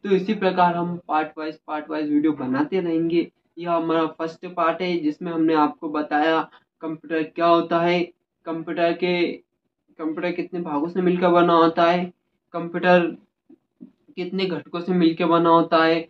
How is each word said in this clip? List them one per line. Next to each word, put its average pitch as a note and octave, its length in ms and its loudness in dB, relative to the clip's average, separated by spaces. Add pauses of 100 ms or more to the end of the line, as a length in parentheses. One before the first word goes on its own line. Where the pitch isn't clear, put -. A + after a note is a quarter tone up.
तो G#3 40 -6
इसी F#3+ 260 2
प्रकार F3+ 400 2
हम F3 220 -4 (100)
part D#3 300 -2
wise, D#3 200 -10
part D3+ 320 -10
wise D3+ 200 -4
वीडियो D3+ 240 2
बनाते C#3 460 -4
रहेंगे। E3 480 -2 (300)
यह E3+ 140 -6
हमारा E3 380 0
first E3 380 -10
part E3 340 -2
है, F3 180 -2
जिसमें D#3 320 -4
हमने D#3+ 240 2
आपको D3+ 360 0
बताया D3+ 500 0 (420)
computer D#3+ 420 -6
क्या E3+ 220 -2
होता E3+ 340 2
है, F3 200 0 (440)
computer E3 480 -2
के, F3 280 -2 (800)
computer E3 320 -4
कितने F3 300 -6
भागों D#3 260 -4
से F3+ 140 -4
मिलकर F3+ 280 2
बना E3+ 260 6
होता E3 280 4
है, F3 220 2 (480)
computer F3 520 2 (1120)
कितने F#3 280 -4
घटकों E3+ 340 -8
से F3+ 140 -4
मिलकर E3+ 320 2
बना E3 240 4
होता E3 340 4
है। E3 160 2 (100)